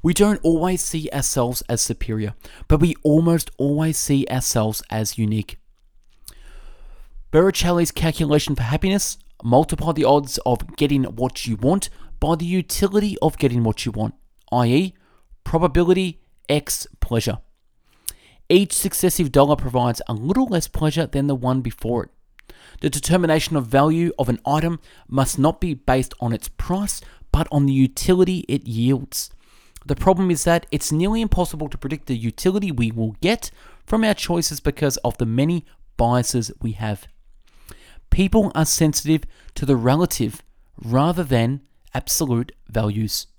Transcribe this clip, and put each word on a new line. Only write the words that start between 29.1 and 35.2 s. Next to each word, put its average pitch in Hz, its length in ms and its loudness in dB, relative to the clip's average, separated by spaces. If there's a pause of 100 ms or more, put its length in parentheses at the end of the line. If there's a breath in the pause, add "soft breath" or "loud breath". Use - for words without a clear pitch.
The 143 100 -2
problem 185 340 2
is 160 140 -2
that 170 260 2
it's - 220 -4
nearly 202 300 0
impossible 170 480 -2
to - 80 -10
predict 143 300 -8
the 131 60 -2
utility 185 560 -2
we 117 200 -2
will 110 320 -4
get - 280 -2 (360 soft breath)
from 220 180 2
our 214 80 2
choices 170 480 -4
because 143 380 -2
of - 180 -4
the 120 80 -2